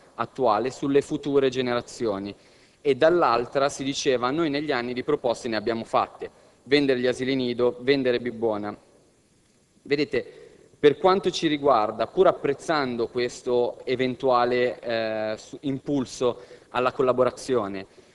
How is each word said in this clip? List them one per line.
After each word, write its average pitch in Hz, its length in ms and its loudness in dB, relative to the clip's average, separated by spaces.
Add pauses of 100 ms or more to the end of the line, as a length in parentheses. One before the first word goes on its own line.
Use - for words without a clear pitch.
(140)
attuale 117 560 0
sulle 139 320 0
future 139 480 0
generazioni 120 840 -4 (440)
e 139 160 2
dall'altra 139 760 2
si 139 140 -10
diceva, 131 460 0
"Noi 156 220 0
negli 147 200 -4
anni 123 220 -2
di 123 100 -6
proposte 131 440 -2
ne 113 80 -2
abbiamo 113 280 -2
fatte, - 460 -4 (360)
vendere 135 340 2
gli 123 80 0
asili 127 260 -2
nido, 123 460 0
vendere 127 400 2
Bibbona." 110 580 -4 (1040)
Vedete, 135 640 -4 (320)
per 147 220 6
quanto 185 320 4
ci 165 160 -2
riguarda, 117 580 2
pur 185 220 4
apprezzando 139 800 -2
questo 120 760 -2
eventuale, 123 960 0
eh, 110 580 -4
su-, - 240 -18
impulso 131 840 -4 (260)
alla 123 220 -2
collaborazione, 123 1200 -2